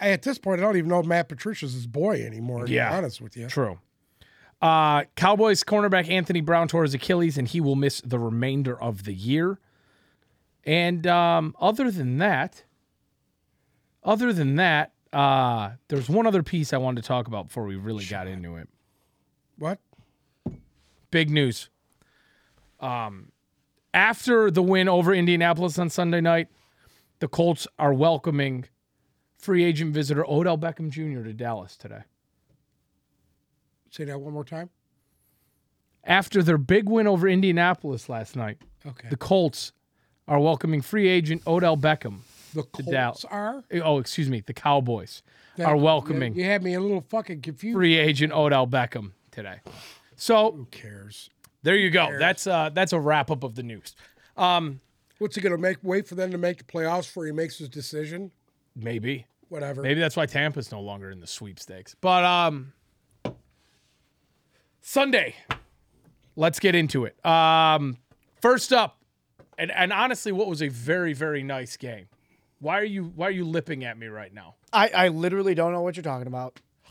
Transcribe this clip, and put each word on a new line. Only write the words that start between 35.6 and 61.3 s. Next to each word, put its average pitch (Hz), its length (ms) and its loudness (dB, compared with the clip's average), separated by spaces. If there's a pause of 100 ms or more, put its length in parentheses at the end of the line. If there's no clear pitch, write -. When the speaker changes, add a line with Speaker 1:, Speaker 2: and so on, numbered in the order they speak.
Speaker 2:
After 190 380 2
their 160 160 4
big 196 300 2
win 220 180 4
over 190 220 4
Indianapolis 175 800 2
last 113 280 -10
night, 107 220 -6 (280)
Speaker 1:
Okay. 123 240 -18
Speaker 2:
the 147 60 -4
Colts 180 560 0 (560)
are 147 120 4
welcoming 156 400 2
free 202 280 2
agent 170 380 2
Odell 170 300 4
Beckham 135 440 -2 (340)
Speaker 1:
The 156 80 -6
Speaker 2:
to - 60 -10 (160)
Speaker 1:
Colts 120 60 -6
Speaker 2:
Dal- 127 400 -2
Speaker 1:
are? 220 340 -8 (180)
Speaker 2:
Oh, 151 160 4
excuse 135 320 -2
me. 117 100 -2
The 120 140 -12
Cowboys 123 680 -2 (340)
Speaker 1:
That, 170 100 -2
Speaker 2:
are 151 100 4
Speaker 1:
you, 143 60 4
Speaker 2:
welcoming 143 520 2
Speaker 1:
you 180 100 -2
had 196 180 0
me 180 120 -2
a 185 60 -2
little 196 220 -2
fucking 185 400 -8
confused. 185 340 -8
Speaker 2:
free 170 220 6
agent 151 340 2
Odell 143 340 4
Beckham 123 440 -4 (200)
today. 98 260 -14 (600)
So 214 360 4
Speaker 1:
Who 143 140 -12
cares? 104 600 -20 (340)
Speaker 2:
there 180 140 4
you 196 140 4
go. 175 140 4
Speaker 1:
Who 143 60 -2
cares? 143 100 -4
Speaker 2:
That's, 180 260 0
uh, 160 260 0
that's 185 200 0
a 170 80 0
wrap-up 147 420 0
of 120 140 -8
the 127 60 -12
news. 113 320 -16 (420)
Um, 170 440 0 (380)
Speaker 1:
What's 208 160 -6
he 196 80 -6
gonna 175 160 0
make, 185 240 -2
wait 196 260 -2
for 180 60 -14
them 185 160 -4
to 180 80 -6
make 175 200 -2
the - 60 -20
playoffs 170 440 -4
before 165 180 -10
he 151 60 -8
makes 160 260 -6
his 147 100 -14
decision? 156 640 -10 (440)
Speaker 2:
Maybe. 117 520 -8 (240)
Speaker 1:
Whatever. 143 320 -8
Speaker 2:
Maybe 143 180 0
that's 156 160 -2
why 160 80 0
Tampa's 143 480 -4
no 104 80 -12
longer 101 300 -12
in 92 100 -18
the 82 60 -20
sweepstakes. 92 760 -16